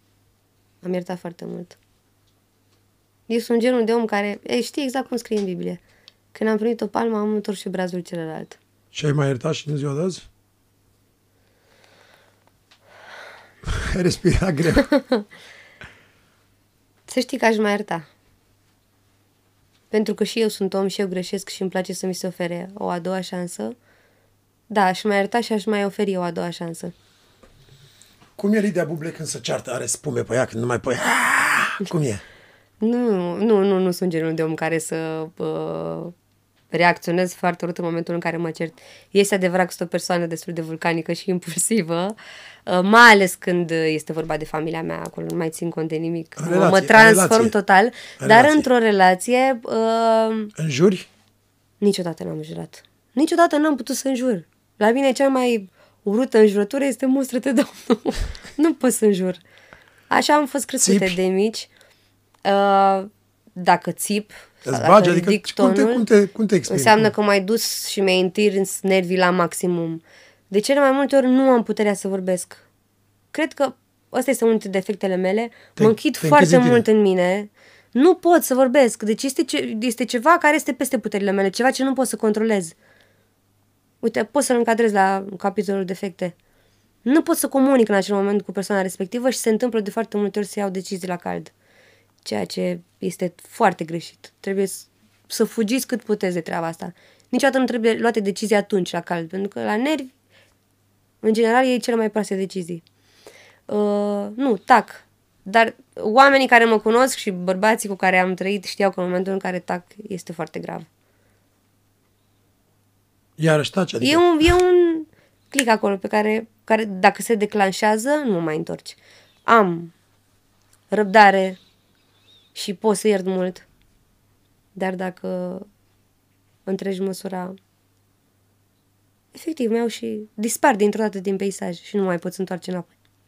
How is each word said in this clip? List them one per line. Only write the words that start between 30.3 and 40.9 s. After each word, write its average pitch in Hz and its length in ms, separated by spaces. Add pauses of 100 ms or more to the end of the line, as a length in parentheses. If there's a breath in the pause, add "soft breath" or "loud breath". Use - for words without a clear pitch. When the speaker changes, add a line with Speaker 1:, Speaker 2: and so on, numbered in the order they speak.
Speaker 2:
ea, 113 100
când 113 160
nu 120 80
mai 117 120
pe 135 100
ea? 117 100 (880 loud breath)
Cum 156 140
e? 110 180 (580 soft breath)
Speaker 1:
Nu, 240 320 (260)
nu, 214 280
nu, 202 140
nu 185 120
sunt 185 200
genul 160 240
de 160 80
om 160 120
care 160 240
să, 160 480 (100)
uh, 165 720 (640)
reacționez 175 640
foarte 175 320
urât 170 140
în 175 60
momentul 170 300
în 170 60
care 170 160
mă 165 140
cert. 160 280 (320 loud breath)
Este 196 240
adevărat 185 320
că 175 100
sunt 175 120
o - 20
persoană 175 360
destul 165 260
de 165 80
vulcanică 165 520